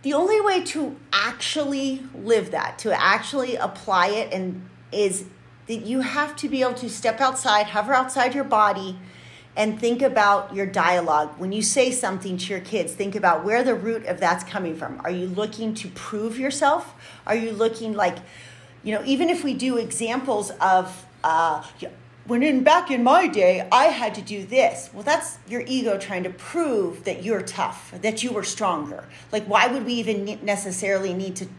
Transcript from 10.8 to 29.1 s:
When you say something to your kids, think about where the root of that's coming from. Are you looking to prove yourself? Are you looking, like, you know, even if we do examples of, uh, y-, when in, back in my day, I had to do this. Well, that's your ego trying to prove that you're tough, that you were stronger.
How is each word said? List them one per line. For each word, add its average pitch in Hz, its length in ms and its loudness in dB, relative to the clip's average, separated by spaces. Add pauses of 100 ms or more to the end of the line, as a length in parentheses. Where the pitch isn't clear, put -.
When 185 160 -6
you 214 80 -2
say 254 300 2
something 190 460 -4
to - 100 -6
your 190 120 -4
kids, 185 340 -4
think 202 220 -4
about 175 300 4
where 226 180 2
the 247 120 2
root 220 320 -4
of 180 120 -4
that's 180 240 2
coming 175 320 -6
from. 135 300 -10
Are 170 60 -2
you 180 160 -4
looking 214 480 -4
to 196 140 -10
prove 220 500 -6
yourself? 294 540 0 (320)
Are 220 100 0
you 226 160 -4
looking, 220 420 -2
like, 185 240 0 (680)
you 214 100 -4
know, 208 120 -2
even 277 240 2
if 349 140 0
we 269 100 0
do 247 240 0
examples 226 840 -2
of, 185 460 2 (180)
uh, 160 400 2 (180)
y-, - 100 -10 (340)
when 240 160 0
in, 269 220 4
back 339 260 6
in 247 140 0
my 320 240 6
day, 185 440 4
I 262 140 8
had 240 300 2
to 202 60 -12
do 202 220 -10
this. 233 500 2
Well, 196 100 -14
that's 320 340 0 (100)
your 233 200 -4
ego 226 320 0
trying 185 240 -4
to 185 80 -4
prove 220 720 -2
that 185 180 -4
you're 196 220 -2
tough, - 580 -6
that 220 220 -2
you 247 80 -2
were 202 120 -2
stronger. 160 640 -4 (240)